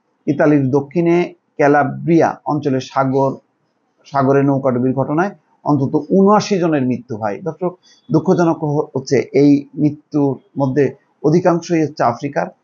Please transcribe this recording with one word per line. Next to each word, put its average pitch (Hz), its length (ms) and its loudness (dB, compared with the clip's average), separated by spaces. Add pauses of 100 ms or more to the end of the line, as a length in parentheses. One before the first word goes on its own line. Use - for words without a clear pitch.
(260)
ইতালির 151 440 2
দক্ষিণে 170 460 0 (400)
ক্যালাব্রিয়া 143 720 2 (160)
অঞ্চলে 139 360 -2
সাগর, 135 520 -2 (800)
সাগরে 139 320 2
নৌকাডুবির 131 580 0
ঘটনায় 151 320 -2 (320)
অন্তত 139 300 0 (220)
ঊনআশি 196 420 4
জনের 156 320 0
মৃত্যু - 260 -6
হয়। 104 200 -6 (100)
দর্শক, 175 260 -6 (400)
দুঃখজনক 160 520 0
হ-, 147 300 -2
হচ্ছে 135 220 -2 (160)
এই 143 180 4 (240)
মৃত্যুর 147 580 -2 (280)
মধ্যে 139 240 0 (380)
অধিকাংশই 170 600 0
হচ্ছে 147 200 -4
আফ্রিকার 143 420 -2 (180)